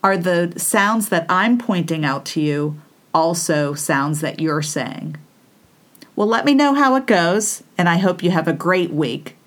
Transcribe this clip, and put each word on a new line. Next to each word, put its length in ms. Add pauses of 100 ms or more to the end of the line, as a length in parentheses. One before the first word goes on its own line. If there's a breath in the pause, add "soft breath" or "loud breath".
Are 140
the 400
sounds 520
that 200
I'm 300
pointing 460
out 220
to 140
you 400 (320)
also 640
sounds 460
that 200
you're 220
saying? 540 (1000 loud breath)
Well, 120
let 160
me 100
know 200
how 220
it 100
goes, 560 (140)
and 120
I 80
hope 260
you 80
have 180
a 40
great 400
week. 440 (100)